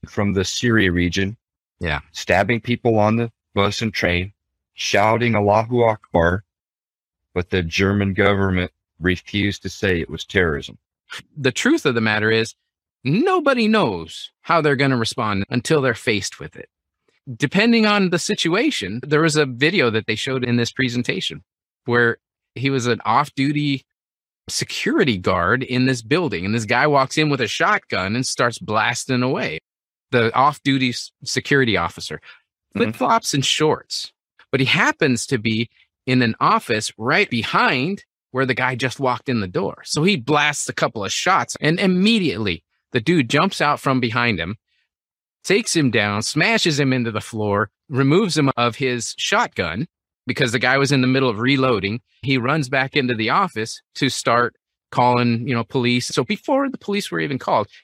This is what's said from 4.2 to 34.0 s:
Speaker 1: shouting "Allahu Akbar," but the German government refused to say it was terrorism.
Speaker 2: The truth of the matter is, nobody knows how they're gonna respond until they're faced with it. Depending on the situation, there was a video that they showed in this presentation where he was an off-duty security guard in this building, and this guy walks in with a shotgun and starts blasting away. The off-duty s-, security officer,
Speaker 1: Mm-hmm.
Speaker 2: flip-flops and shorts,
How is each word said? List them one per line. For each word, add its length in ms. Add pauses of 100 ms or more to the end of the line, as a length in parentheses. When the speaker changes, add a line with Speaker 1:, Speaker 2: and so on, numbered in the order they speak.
Speaker 1:
shouting 600
"Allahu 480
Akbar," 600 (920)
but 160
the 120
German 520
government 560 (300)
refused 600
to 60
say 320
it 100
was 140
terrorism. 540 (580)
Speaker 2:
The 160
truth 320
of 100
the 60
matter 300
is, 240 (500)
nobody 640
knows 600 (120)
how 180
they're 160
gonna 200
respond 540
until 320
they're 120
faced 440
with 180
it. 120 (680)
Depending 500
on 240
the 80
situation, 880
there 160
was 140
a 100
video 440
that 160
they 100
showed 280
in 120
this 160
presentation 680 (420)
where 340 (360)
he 160
was 160
an 180
off-duty 800 (640)
security 680
guard 460
in 240
this 160
building, 420
and 100
this 100
guy 220
walks 320
in 120
with 100
a 80
shotgun 680
and 100
starts 320
blasting 640
away. 360 (520)
The 240
off-duty 560
s-, 200 (140)
security 520
officer, 440 (540)
Speaker 1:
Mm-hmm. 100
Speaker 2:
flip-flops 500
and 100
shorts, 680 (380)